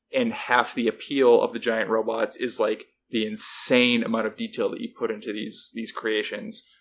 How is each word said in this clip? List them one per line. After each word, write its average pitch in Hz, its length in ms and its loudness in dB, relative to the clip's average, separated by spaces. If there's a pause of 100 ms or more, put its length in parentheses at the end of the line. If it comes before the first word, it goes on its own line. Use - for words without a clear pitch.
(120)
and 123 220 0
half 123 400 2
the 117 140 0
appeal 123 520 4
of - 140 0
the 117 40 -6
giant 113 300 -2
robots 110 480 0
is, 123 240 -4
like, 110 240 0 (240)
the 113 160 -2
insane 120 800 2
amount 113 240 -2
of 107 100 -6
detail 113 360 -4
that - 100 -10
you 117 120 -8
put 113 160 -6
into 110 220 -8
these, 107 420 -8
these 113 180 -8
creations, 107 760 -6 (120)